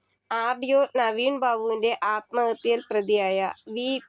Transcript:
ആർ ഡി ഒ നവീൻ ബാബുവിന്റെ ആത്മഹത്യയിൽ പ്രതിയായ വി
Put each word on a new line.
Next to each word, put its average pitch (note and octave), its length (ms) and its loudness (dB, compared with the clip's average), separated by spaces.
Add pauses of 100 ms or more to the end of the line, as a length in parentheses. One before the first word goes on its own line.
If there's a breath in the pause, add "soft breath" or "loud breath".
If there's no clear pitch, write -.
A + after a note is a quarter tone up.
(300)
ആർ A3+ 280 -2
ഡി A#3+ 140 -4
ഒ C#4 140 4 (100)
നവീൻ B3 420 0
ബാബുവിന്റെ A3+ 640 0
ആത്മഹത്യയിൽ A#3 880 0
പ്രതിയായ G3 600 0 (160)
വി B3 400 -4